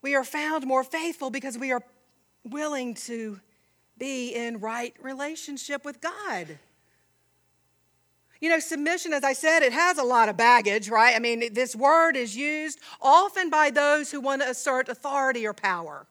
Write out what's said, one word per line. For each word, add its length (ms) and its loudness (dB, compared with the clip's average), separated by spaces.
we 120 -2
are 100 2
found 420 -4
more 180 0
faithful 460 -6
because 280 -8
we 140 -4
are 100 -2
willing 500 -6
to 460 -10
be 360 -8
in 260 -8
right 420 -8
relationship 840 -10
with 160 -12
God. 580 -8
You 80 -2
know, 100 4
submission, 540 -4
as 100 -2
I 120 2
said, 280 2
it 100 4
has 260 2
a 40 -2
lot 280 4
of 60 -6
baggage, 520 4
right? 260 6
I 40 2
mean, 340 -2
this 240 -2
word 400 4
is 180 -4
used 460 -6
often 500 6
by 200 4
those 400 2
who 100 -8
want 200 -2
to 80 -2
assert 400 -2
authority 580 -2
or 60 -4
power. 580 -6